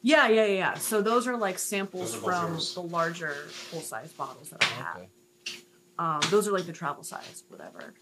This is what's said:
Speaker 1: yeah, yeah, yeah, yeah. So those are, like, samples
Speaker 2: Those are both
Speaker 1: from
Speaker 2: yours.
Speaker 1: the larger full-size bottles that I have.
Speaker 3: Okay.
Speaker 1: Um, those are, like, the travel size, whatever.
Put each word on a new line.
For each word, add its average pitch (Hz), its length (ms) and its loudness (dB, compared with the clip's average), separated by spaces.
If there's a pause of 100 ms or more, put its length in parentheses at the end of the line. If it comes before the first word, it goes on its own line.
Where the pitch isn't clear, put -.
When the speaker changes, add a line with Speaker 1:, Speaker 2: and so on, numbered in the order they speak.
Speaker 1:
yeah, 277 260 8
yeah, 220 180 8
yeah, 202 80 4
yeah. 175 200 2
So 208 280 0
those 233 240 4
are, 247 100 -2
like, 196 220 -2
samples 196 560 -4
Speaker 2:
Those - 80 -8
are 196 80 -4
both 180 100 2
Speaker 1:
from 170 120 -2
Speaker 2:
yours. 160 220 -4
Speaker 1:
the 180 80 -8
larger 170 500 -2
full-size 147 800 -10
bottles 135 380 -10
that - 140 2
I - 20 2 (160)
have. 85 140 -6
Speaker 3:
Okay. 92 120 -16 (920)
Speaker 1:
Um, 160 220 2 (100)
those 208 180 6
are, 202 40 2
like, 185 120 2
the 170 80 -10
travel 147 300 -6
size, - 460 -12
whatever. - 540 -16